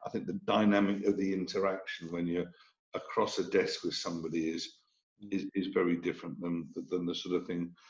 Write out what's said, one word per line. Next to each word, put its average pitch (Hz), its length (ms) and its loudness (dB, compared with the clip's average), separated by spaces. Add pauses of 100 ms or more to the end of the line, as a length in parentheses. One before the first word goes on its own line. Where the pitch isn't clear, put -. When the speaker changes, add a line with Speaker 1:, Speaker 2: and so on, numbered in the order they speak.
Speaker 1:
I - 60 -8
think - 160 -4
the 98 200 -4
dynamic 101 600 6
of 101 100 6
the 98 160 2
interaction 95 800 -2
when 87 140 -2
you're 87 240 0 (440)
across - 440 -2
a 92 120 0
desk - 340 2
with 80 100 -2
somebody 82 560 -2
is, - 280 -6 (440)
Speaker 2:
Mm. 101 120 -10
Speaker 1:
is, 95 200 -2
is 92 140 0
very 87 280 4
different 87 440 -4
than, 85 280 -2 (220)
than 87 160 0
the 87 80 0
sort 90 220 0
of 87 100 -2
thing 87 260 -4 (180)